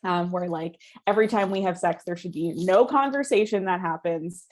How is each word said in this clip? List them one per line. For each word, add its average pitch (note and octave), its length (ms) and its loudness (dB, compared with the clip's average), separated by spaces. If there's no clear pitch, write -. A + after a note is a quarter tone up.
um, F3+ 280 0
where, F3+ 180 -4
like, E3 300 -6
every G#3+ 220 4
time G#3 220 2
we G3 120 -2
have F3+ 160 0
sex, F3 260 -2
there F3 120 -6
should F3 160 -10
be D#3+ 240 -4
no F#3+ 280 4
conversation C4 840 0
that F#3 140 0
happens. E3 720 -6